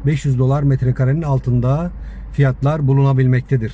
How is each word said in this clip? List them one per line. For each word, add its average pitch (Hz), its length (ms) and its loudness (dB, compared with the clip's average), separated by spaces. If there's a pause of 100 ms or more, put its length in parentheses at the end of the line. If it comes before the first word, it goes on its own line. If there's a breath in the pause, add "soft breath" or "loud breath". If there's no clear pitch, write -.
beş 147 180 -2
yüz 131 140 0
dolar 131 240 0
metrekarenin 135 600 0
altında 135 680 0 (420 loud breath)
fiyatlar 139 560 0
bulunabilmektedir. 131 840 2